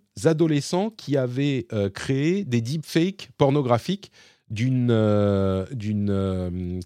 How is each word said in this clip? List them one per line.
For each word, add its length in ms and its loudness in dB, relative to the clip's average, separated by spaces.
adolescents 680 2
qui 260 -4
avaient, 560 -2
euh, 160 0
créé 560 -2
des 160 0
deepfakes 760 -2
pornographiques 760 2
d'une, 400 0
euh, 800 2
d'une, 380 -4
euh, 760 -4